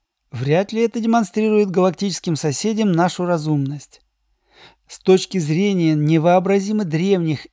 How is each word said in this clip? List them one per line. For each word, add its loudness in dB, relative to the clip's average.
Вряд -2
ли -2
это -2
демонстрирует 0
галактическим -2
соседям -2
нашу 0
разумность. -4
С -20
точки 2
зрения 0
невообразимо 2
древних -2